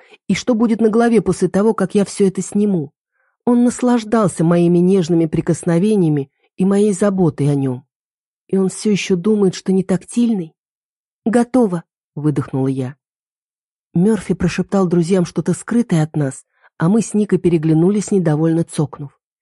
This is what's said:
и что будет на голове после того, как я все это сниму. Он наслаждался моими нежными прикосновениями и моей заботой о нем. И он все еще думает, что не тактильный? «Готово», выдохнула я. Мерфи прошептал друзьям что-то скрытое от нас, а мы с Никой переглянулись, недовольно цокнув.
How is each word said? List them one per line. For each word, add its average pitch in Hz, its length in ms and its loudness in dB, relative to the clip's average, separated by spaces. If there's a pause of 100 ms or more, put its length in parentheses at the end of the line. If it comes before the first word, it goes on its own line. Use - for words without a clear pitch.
(280)
и 196 60 2
что - 200 -2
будет 220 260 0
на 226 80 2
голове 233 320 2
после 180 280 0
того, 208 260 0
как 185 220 -2
я 202 80 2
все 196 240 0
это 190 120 -6
сниму. 190 520 -2 (520)
Он 240 200 2
наслаждался 226 800 0
моими 175 340 2
нежными 175 480 2
прикосновениями 165 1040 0 (260)
и 185 80 0
моей 202 280 2
заботой 180 580 0
о 143 40 0
нем. 131 300 -4 (600)
И 190 100 -4
он 190 120 2
все 214 220 -4
еще 190 260 0
думает, 196 380 0
что - 180 -4
не 190 100 2
тактильный? 185 720 -2 (720)
«Готово», 233 600 0 (300)
выдохнула 139 540 -2
я. 131 280 -6 (960)
Мерфи 196 400 0
прошептал 185 520 -2
друзьям 175 380 0
что-то 170 300 -4
скрытое 220 480 -2
от 156 140 -4
нас, 139 280 -6 (340)
а 160 100 0
мы 214 140 2
с - 120 -6
Никой 202 240 0
переглянулись, 170 720 0
недовольно 165 540 0
цокнув. - 560 -8 (220)